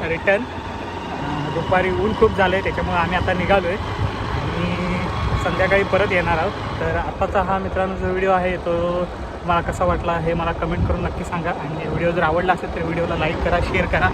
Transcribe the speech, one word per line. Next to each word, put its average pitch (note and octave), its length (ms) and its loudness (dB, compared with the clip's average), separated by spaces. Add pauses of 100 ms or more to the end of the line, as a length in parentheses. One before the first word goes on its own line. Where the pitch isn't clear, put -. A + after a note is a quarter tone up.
रिटर्न. G3 340 2
अ, - 1120 -6
दुपारी F#3 360 2
ऊन F#3 240 0
खूप G#3+ 220 6
झालंय, F#3+ 260 4
त्याच्यामुळे F3 340 -2
आम्ही F3 200 0
आता F#3 160 0
निघालो F3+ 360 2
आहे F#3+ 80 0
आणि - 1200 -2 (480)
संध्याकाळी F#3 380 2
परत G3 300 2
येणार E3+ 260 2
आहोत. F#3+ 140 0 (280)
तर E3 160 -2
आताचा F#3 460 0
हा F#3+ 160 0
मित्रांनो F#3+ 380 -2
जो F#3 100 -2
व्हिडिओ F#3 240 2
आहे, F#3 260 2
तो F3 480 0
तुम्हाला - 560 -2
कसा F3+ 240 -2
वाटला F3 280 2
हे E3 220 0
मला E3 180 0
कमेंट E3+ 360 0
करून F3 140 0
नक्की F3 220 -4
सांगा E3+ 260 -4
आणि D#3 380 -4
व्हिडिओ D#3+ 220 0
जर E3+ 120 2
आवडला F3 300 2
असेल E3+ 220 -2
तर F3+ 80 -4
व्हिडिओला E3+ 340 -2
लाईक E3 200 0
करा, F3 240 2
शेअर F3 260 0
करा F3+ 280 2